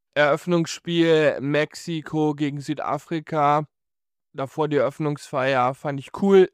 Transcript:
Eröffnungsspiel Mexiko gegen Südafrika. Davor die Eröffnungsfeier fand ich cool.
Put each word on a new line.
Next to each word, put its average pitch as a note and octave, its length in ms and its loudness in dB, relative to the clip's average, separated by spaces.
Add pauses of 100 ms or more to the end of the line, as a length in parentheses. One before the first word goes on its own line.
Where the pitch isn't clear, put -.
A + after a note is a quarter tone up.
(140)
Eröffnungsspiel D#3+ 1300 0
Mexiko D3+ 880 -4
gegen C#3+ 300 -4
Südafrika. D3+ 1040 -2 (680)
Davor C#3 360 -4
die D3 80 0
Eröffnungsfeier C3+ 960 -2
fand C#3+ 260 -8
ich - 220 -12
cool. G3 320 8